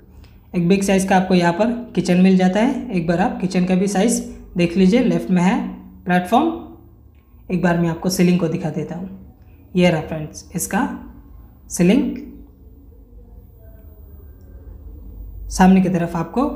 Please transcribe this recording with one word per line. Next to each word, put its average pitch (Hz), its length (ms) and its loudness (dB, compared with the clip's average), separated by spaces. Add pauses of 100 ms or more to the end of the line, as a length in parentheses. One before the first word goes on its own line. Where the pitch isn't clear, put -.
(560)
एक 170 120 2
बिग 196 140 4
साइज़ 190 240 2
का 196 100 2
आपको 190 180 2
यहाँ 170 180 4
पर 220 420 -2
किचन 180 220 0
मिल 185 200 6
जाता 185 240 2
है। - 320 -2
एक 170 140 -2
बार 170 120 0
आप 202 220 -2
किचन 180 240 -2
का 185 100 0
भी 190 140 2
साइज 196 300 0 (380)
देख 175 200 -2
लीजिए। 190 240 6
लेफ्ट 175 300 0
में 180 120 2
है 214 160 2 (460)
प्लेटफॉर्म, 233 480 2 (1040)
एक 165 80 0
बार 175 160 2
मैं 170 100 0
आपको 165 200 -4
सीलिंग 180 300 2
को 165 100 -2
दिखा 160 220 -4
देता 151 240 -8
हूँ। - 420 -14 (400)
ये 180 140 4
रहा 160 100 0
फ्रेंड्स 151 440 -12 (100)
इसका 214 340 -4 (800)
सीलिंग। 220 480 2 (3250)
सामने 190 320 6
की 180 80 0
तरफ 170 280 -2
आपको 170 400 -4